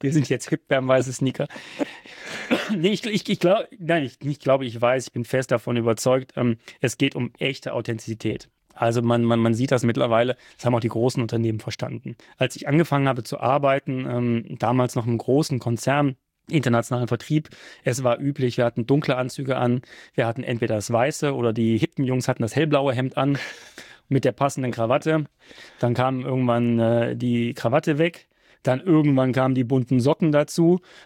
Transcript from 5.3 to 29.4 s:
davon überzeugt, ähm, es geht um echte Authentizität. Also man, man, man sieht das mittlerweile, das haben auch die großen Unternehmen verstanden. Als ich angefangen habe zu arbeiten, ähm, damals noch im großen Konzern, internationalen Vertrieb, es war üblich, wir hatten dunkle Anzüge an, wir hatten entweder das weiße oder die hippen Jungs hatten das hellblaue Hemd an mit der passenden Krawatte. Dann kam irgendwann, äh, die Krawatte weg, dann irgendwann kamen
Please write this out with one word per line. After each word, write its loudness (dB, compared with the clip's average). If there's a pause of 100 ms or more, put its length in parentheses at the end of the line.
davon -2
überzeugt, 0
ähm, 0 (240)
es -2
geht 0
um -4
echte -6
Authentizität. -6 (260)
Also 2
man, 2
man, 2
man 2
sieht 0
das 2
mittlerweile, 2 (200)
das -10
haben 2
auch 2
die -2
großen 0
Unternehmen -2
verstanden. -10 (220)
Als -2
ich -10
angefangen 2
habe -2
zu -10
arbeiten, 0
ähm, -2
damals 2
noch -2
im 0
großen 0
Konzern, 0 (340)
internationalen 0
Vertrieb, -2 (340)
es -2
war 2
üblich, -2
wir 2
hatten -2
dunkle 2
Anzüge -4
an, 0 (320)
wir 0
hatten -4
entweder -2
das -6
weiße 0
oder 0
die 2
hippen -2
Jungs -2
hatten 0
das -2
hellblaue 2
Hemd -4
an 0 (680)
mit 0
der 2
passenden -2
Krawatte. 0 (520)
Dann 0
kam 0
irgendwann, 2
äh, 2
die -2
Krawatte 0
weg, -2 (360)
dann 0
irgendwann 4
kamen 2